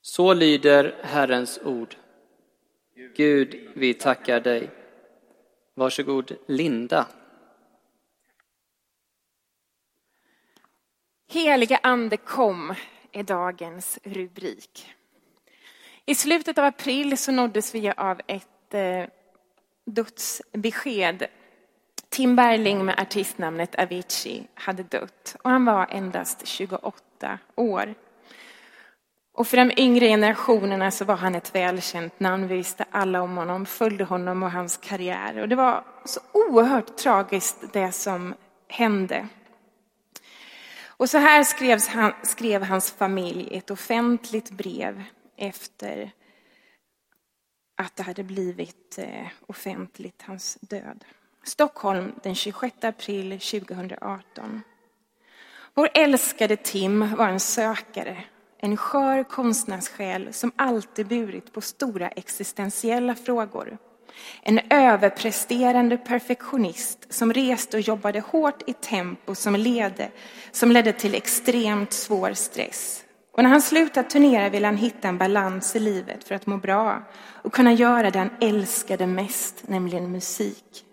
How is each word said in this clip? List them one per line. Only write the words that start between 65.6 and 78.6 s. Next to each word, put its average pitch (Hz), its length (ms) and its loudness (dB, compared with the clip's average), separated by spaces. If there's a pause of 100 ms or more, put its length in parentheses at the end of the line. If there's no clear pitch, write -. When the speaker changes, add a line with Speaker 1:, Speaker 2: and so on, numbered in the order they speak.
Speaker 2:
perfektionist 240 1160 -2
som 226 200 2
reste 247 440 0
och 220 40 2
jobbade 208 380 -2
hårt 294 500 0
i 240 40 -6
tempo 185 640 -6
som 202 200 0
lede-, 220 560 0 (400)
som 240 200 4
ledde 220 220 6
till 185 220 -2
extremt 208 800 0
svår 190 400 -2
stress. - 720 -8 (280)
Och 240 120 4
när 254 60 8
han 285 120 10
slutat 302 480 2
turnera 254 400 6
ville 202 180 0
han 208 100 2
hitta 226 300 -2
en 180 100 -2
balans 190 580 0
i 220 40 2
livet 190 440 -4
för 196 120 -6
att 190 100 -10
må 202 120 -2
bra 196 460 0 (140)
och - 360 -10
kunna 240 200 8
göra 233 380 4
det 190 80 0
han 190 220 -4
älskade 196 640 0